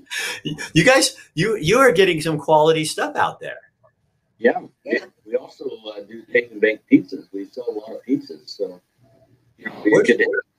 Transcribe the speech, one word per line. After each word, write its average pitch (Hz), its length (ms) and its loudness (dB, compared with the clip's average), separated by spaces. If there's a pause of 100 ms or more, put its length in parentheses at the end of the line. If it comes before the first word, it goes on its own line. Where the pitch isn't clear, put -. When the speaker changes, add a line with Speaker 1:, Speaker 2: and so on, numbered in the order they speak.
(720)
Speaker 1:
You 160 120 4
guys, 262 300 4 (180)
you, 196 240 -2
you 170 220 2
are 262 120 6
getting 175 300 2
some 160 160 -4
quality 156 480 4
stuff 277 300 -6
out 85 240 -2
there. 71 180 -14 (800)
Speaker 2:
Yeah. - 240 0 (240)
Speaker 3:
Yeah. - 200 -6 (200)
Speaker 2:
We 110 100 -8
also, 131 300 -8
uh, 107 360 -12
do 113 200 -20 (100)
take 120 200 -4
and 104 100 -8
bake 107 280 -2
pizzas. - 440 2
We 98 120 -10
sell 120 220 -12
a 117 40 -6
lot 107 200 -10
of 95 160 -16
pizzas, 131 400 -8
so, 90 320 -10 (800)
you - 80 -20
know, - 80 -10 (100)
you 107 80 2
Speaker 1:
Where's - 160 4
Speaker 2:
could, - 140 4 (380)